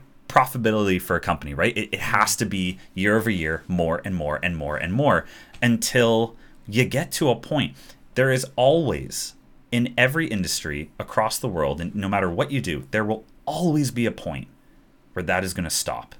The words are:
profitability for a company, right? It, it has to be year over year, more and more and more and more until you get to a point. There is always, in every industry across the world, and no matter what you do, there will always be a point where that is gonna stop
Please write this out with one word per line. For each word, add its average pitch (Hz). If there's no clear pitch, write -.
profitability 107
for -
a 82
company, 76
right? 82
It, 107
it -
has 107
to -
be 92
year 101
over 107
year, 80
more 82
and 98
more 76
and 85
more 73
and 82
more 117
until 117
you 113
get 135
to 151
a 117
point. 113
There 131
is 131
always, 123
in 120
every 139
industry 78
across -
the 127
world, 76
and 85
no 98
matter 98
what 120
you 135
do, 71
there 107
will 107
always 151
be 117
a 107
point -
where 92
that 92
is 92
gonna 87
stop -